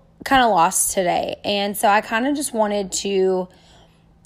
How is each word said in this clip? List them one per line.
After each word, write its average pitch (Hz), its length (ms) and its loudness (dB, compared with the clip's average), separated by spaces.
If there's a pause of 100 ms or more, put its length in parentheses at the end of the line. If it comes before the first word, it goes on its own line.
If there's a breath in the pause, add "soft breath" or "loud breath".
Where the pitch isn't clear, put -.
(240)
kinda 262 220 4
lost 185 460 2
today. 175 520 -2
And 202 320 -4
so 226 120 2
I 202 120 4
kinda 233 340 -2
just 269 200 -6
wanted 208 380 -2
to 190 560 0 (760 soft breath)